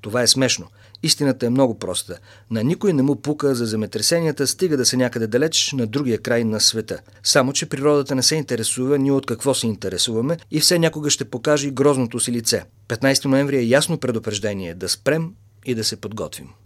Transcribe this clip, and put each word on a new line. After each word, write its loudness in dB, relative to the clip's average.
Това -2
е 0
смешно. 0
Истината 0
е 0
много 2
проста. -8
На 0
никой 0
не 2
му 2
пука -2
за -2
земетресенията, 0
стига 0
да 2
са 2
някъде 0
далеч, 0
на -2
другия -2
край 0
на 0
света. 0
Само 4
че -4
природата 2
не 0
се 2
интересува 0
ние 2
от 2
какво -2
се 0
интересуваме -2
и 0
все 4
някога 0
ще -2
покаже 0
и -4
грозното 2
си -2
лице. 0
Петнайсети 2
ноември 2
е 2
ясно 4
предупреждение -4
да -8
спрем 0
и -2
да -4
се -4
подготвим. -10